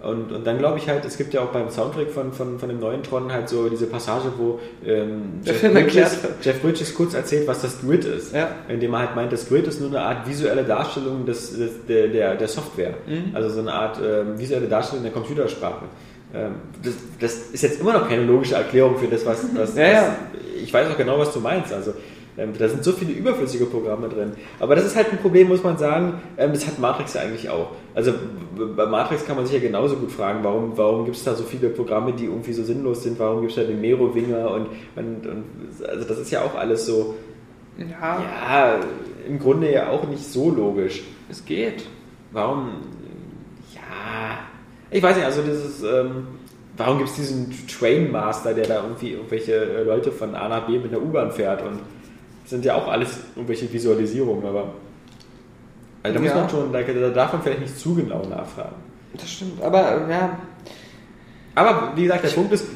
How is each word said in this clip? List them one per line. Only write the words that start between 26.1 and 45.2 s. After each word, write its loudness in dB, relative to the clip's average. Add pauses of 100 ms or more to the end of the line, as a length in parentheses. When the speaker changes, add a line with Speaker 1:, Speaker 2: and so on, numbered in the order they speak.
Speaker 1:
Ähm, 4
das -2
hat -6
Matrix 0
ja -2
eigentlich -6
auch. -2 (220)
Also, 2
b-, -6 (140)
bei 4
Matrix 0
kann -4
man 0
sich -2
ja 4
genauso 2
gut -4
fragen, -2
warum, 0
warum 4
gibt's -4
da 2
so -4
viele -2
Programme, 0
die -4
irgendwie -6
so -2
sinnlos -2
sind? -4
Warum 0
gibt's -2
da 2
den -2
Mero-Winger 2
und, -2 (280)
und, -8
und, -8 (420)
also -6
das -4
ist -6
ja 0
auch -2
alles 0
so, 0 (640)
Speaker 2:
Ja. -8 (360)
Speaker 1:
ja, 4 (480)
im -2
Grunde 4
ja 4
auch 0
nicht -6
so 0
logisch. 0 (280)
Speaker 2:
Es -14
geht. -4 (480)
Speaker 1:
Warum, -2 (1080)
ja, -8 (500)
ich 2
weiß 6
nicht, 2